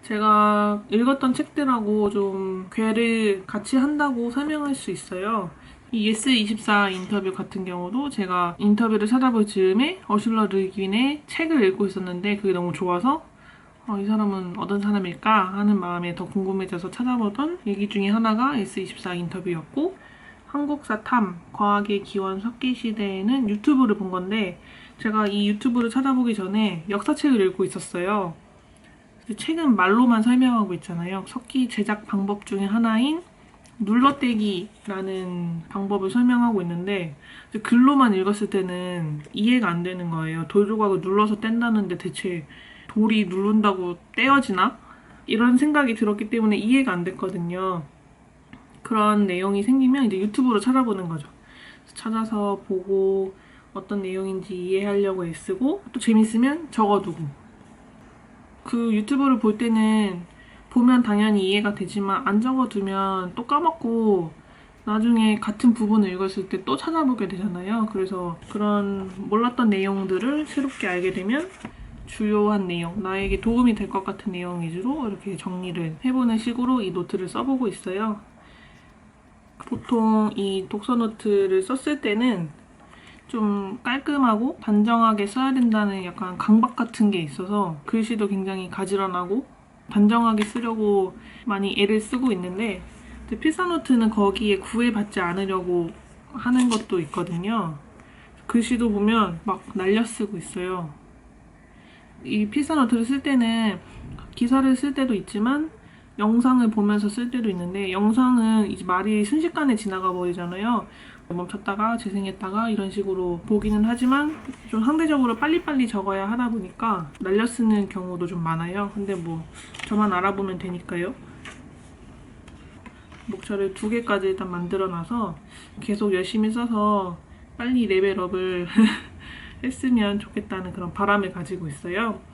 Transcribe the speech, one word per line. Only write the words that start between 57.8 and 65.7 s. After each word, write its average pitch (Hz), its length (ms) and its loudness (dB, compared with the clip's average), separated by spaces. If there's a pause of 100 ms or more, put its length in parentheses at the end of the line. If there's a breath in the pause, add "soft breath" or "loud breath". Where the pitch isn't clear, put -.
그 233 300 0
유튜브를 262 440 2
볼 214 200 2
때는 214 640 2 (480 loud breath)
보면 247 300 6
당연히 208 480 2
이해가 208 240 2
되지만 196 520 -2
안 202 140 2
적어두면 196 920 -2
또 240 120 -8
까먹고 226 840 2 (520 loud breath)
나중에 220 540 4
같은 220 360 4